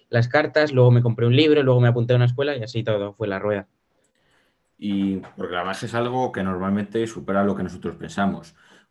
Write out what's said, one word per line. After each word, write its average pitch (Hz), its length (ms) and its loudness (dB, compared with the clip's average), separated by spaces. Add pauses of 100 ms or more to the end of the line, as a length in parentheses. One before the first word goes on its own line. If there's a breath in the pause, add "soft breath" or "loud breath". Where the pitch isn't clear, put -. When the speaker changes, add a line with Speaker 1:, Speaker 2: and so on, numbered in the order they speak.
Speaker 1:
las 120 200 2
cartas, 151 420 2
luego 123 200 6
me 120 100 6
compré 117 260 0
un 123 80 4
libro, 151 280 6
luego 127 180 4
me 120 80 6
apunté 120 240 2
a - 20 4
una 123 100 4
escuela 139 300 -2
y 117 80 -8
así 110 200 -6
todo 104 300 -4
fue 107 140 -6
la 98 120 -4
rueda. 101 280 -4 (1080)
Speaker 2:
Y 98 400 -2 (200)
porque 90 180 -8
la 87 80 -2
magia 95 240 -6
es - 60 -10
algo 123 380 -2
que 98 120 -4
normalmente 98 640 -4
supera 98 360 -2
lo 98 120 0
que 92 80 -6
nosotros 85 320 -8
pensamos. 82 600 -6 (360 soft breath)